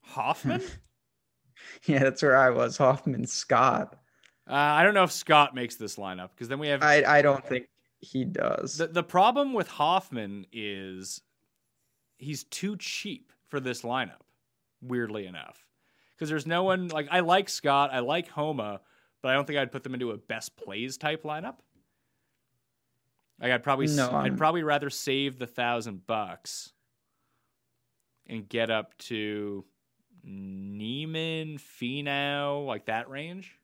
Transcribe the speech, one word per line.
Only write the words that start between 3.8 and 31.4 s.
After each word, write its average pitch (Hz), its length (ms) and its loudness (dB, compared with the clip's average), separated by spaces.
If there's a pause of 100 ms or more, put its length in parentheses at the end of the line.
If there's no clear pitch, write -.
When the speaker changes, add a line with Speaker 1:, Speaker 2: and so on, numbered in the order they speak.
Speaker 1:
Uh, - 40 -6
I 147 280 4
don't 202 140 8
know 196 80 8
if 165 80 2
Scott 147 420 6
makes 123 220 -6
this 107 200 -8
lineup, 92 400 -8
'cause 120 120 -12
then 135 100 -6
we 151 120 -4
have 139 120 2
Speaker 2:
I, 147 220 8
I 147 180 8
don't 139 240 4
think 127 220 -4 (320)
he - 260 -4
does. - 520 -2
Speaker 1:
The, 165 100 -2
the 170 160 -2
problem 240 500 2
with 202 140 -2
Hoffman 120 840 -2
is 95 680 -10 (960)
he's 139 280 -10
too 196 320 -6
cheap - 540 -10 (160)
for 143 120 -6
this 127 240 -6
lineup, 120 380 -6 (600)
weirdly 113 460 -6
enough. 85 360 -16 (540)
'Cause 151 120 -6
there's 151 180 -4
no 175 160 2
one, 185 240 0
like, 156 240 -6
I 180 80 4
like 180 280 4
Scott, 139 460 2
I 127 60 0
like 151 300 -2
Homa, 123 520 -4 (400)
but 131 80 -2
I 131 60 4
don't 139 100 2
think 147 140 -2
I'd 131 120 -2
put 131 120 -10
them 131 100 -8
into 123 160 -4
a 104 80 -8
best - 400 -10
plays 117 400 -10
type 156 240 -4
lineup. 160 360 -10 (1800)
Like, 123 120 0
I'd 120 120 0
probably 139 220 2
s-, 151 100 0
Speaker 2:
No, 131 140 2
Speaker 1:
I'd 139 160 0
Speaker 2:
I'm 131 100 0
Speaker 1:
probably 160 280 2
rather 147 260 0
save 135 480 -4
the 123 100 -10
thousand 117 600 -4
bucks 101 680 -8 (1500)
and 110 240 -12
get 113 220 0
up 110 260 -2
to 104 680 -6 (580)
Niemann, 127 1300 -8